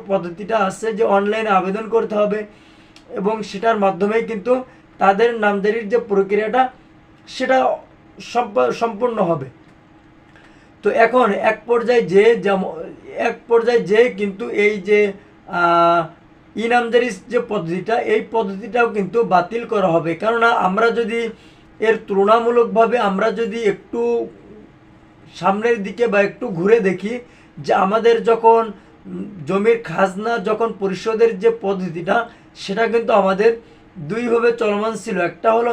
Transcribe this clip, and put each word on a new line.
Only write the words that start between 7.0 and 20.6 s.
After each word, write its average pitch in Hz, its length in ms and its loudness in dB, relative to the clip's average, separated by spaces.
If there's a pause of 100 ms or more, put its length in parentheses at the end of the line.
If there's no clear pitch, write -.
সেটা 262 220 0 (760)
সম্প-, 240 400 0 (100)
সম্পূর্ণ 226 360 -2 (120)
হবে। 139 180 -4 (1400)
তো 208 60 0 (160)
এখন 233 220 2 (240)
এক 214 60 -4 (120)
পর্যায়ে 233 340 2 (100)
যে 202 100 8 (220)
যেম-, 185 300 -2 (540)
এক 220 60 -6 (140)
পর্যায়ে 233 320 4 (100)
যে 214 100 6 (180)
কিন্তু 202 260 -6 (200)
এই 214 100 2 (120)
যে, 208 120 4 (600)
আহ, 170 420 4 (640)
ই - 100 -2
নামজারির 240 420 2 (180)
যে 233 60 0 (120)
পদ্ধতিটা, 185 440 -4 (180)
এই 220 80 2 (120)
পদ্ধতিটাও 220 540 -2 (100)
কিন্তু 190 200 -4 (160)
বাতিল 220 300 0 (100)
করা 190 220 2
হবে। 165 160 0 (100)
কেননা 226 280 2 (180)